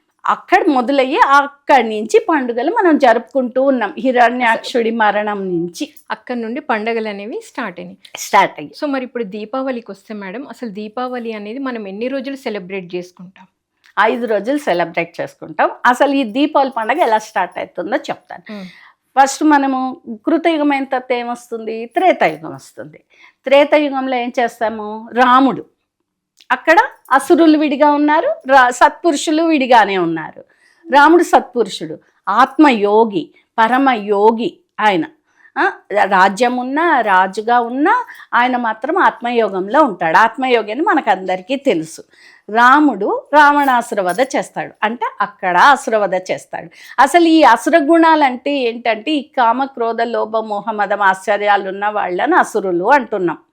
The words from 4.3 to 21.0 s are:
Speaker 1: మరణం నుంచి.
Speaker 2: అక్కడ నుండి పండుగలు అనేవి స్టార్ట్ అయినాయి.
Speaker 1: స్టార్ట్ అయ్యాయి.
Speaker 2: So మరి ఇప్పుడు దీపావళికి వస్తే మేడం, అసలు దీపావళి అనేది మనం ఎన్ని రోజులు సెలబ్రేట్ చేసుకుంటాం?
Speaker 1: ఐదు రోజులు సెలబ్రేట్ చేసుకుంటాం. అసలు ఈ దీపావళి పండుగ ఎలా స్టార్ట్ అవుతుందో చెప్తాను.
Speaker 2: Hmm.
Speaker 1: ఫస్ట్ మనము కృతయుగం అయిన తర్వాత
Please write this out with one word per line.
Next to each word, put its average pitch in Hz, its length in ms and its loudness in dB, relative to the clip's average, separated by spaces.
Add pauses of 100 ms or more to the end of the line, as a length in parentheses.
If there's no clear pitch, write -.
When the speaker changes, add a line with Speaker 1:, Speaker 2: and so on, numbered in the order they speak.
Speaker 1:
మరణం 208 580 -2
నుంచి. 175 440 -6 (180)
Speaker 2:
అక్కడ - 240 -10
నుండి 233 240 -8
పండుగలు 226 500 -4
అనేవి 208 360 -12
స్టార్ట్ 202 340 -12
అయినాయి. 180 180 -16 (200)
Speaker 1:
స్టార్ట్ 185 420 0
అయ్యాయి. 151 260 -12
Speaker 2:
So 285 80 -4
మరి 262 100 -6
ఇప్పుడు 240 200 -8
దీపావళికి 220 680 -8
వస్తే 196 220 -16
మేడం, 202 340 -12
అసలు 240 220 -14
దీపావళి 226 640 -10
అనేది 214 260 -12
మనం 240 280 -8
ఎన్ని 208 200 -8
రోజులు 277 280 -8
సెలబ్రేట్ 196 600 -10
చేసుకుంటాం? 180 520 -14 (520)
Speaker 1:
ఐదు 233 260 0
రోజులు 220 320 -2
సెలబ్రేట్ 170 640 -4
చేసుకుంటాం. 160 500 -4 (140)
అసలు 269 280 2
ఈ 277 100 0
దీపావళి 269 460 0
పండుగ 240 320 -2
ఎలా 226 160 2
స్టార్ట్ 196 400 -6
అవుతుందో 180 380 -8
చెప్తాను. - 580 -10
Speaker 2:
Hmm. 196 140 -14 (540)
Speaker 1:
ఫస్ట్ 269 220 0
మనము 269 580 0 (100)
కృతయుగం 302 600 0
అయిన 269 120 -2
తర్వాత 262 280 -6